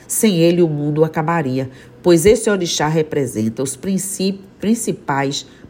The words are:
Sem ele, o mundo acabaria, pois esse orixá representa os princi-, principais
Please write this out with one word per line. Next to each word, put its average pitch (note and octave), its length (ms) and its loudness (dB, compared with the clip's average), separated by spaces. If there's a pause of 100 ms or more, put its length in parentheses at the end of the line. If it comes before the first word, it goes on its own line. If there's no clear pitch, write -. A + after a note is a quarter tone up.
Sem G3 340 0
ele, F3 220 4
o E3+ 60 4
mundo D3+ 380 0
acabaria, D3+ 640 -2 (320)
pois E3+ 240 4
esse A3 240 4
orixá F3 400 -2
representa C3+ 760 -2
os C#3 140 -6
princi-, F#3+ 640 -4 (180)
principais D3+ 880 -2 (220)